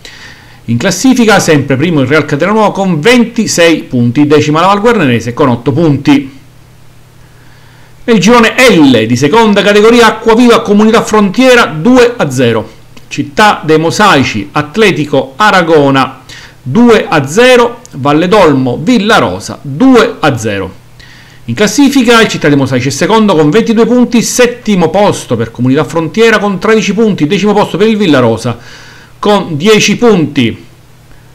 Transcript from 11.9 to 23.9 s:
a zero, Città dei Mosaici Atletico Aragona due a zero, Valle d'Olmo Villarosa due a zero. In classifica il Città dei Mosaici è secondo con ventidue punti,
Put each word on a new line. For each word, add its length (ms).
a 140
zero, 400
Città 540
dei 140
Mosaici 760
Atletico 840
Aragona 840
due 460
a 200
zero, 520
Valle 340
d'Olmo 520
Villarosa 800
due 580
a 180
zero. 360
In 80
classifica 680
il 80
Città 180
dei 100
Mosaici 300
è 40
secondo 440
con 140
ventidue 360
punti, 360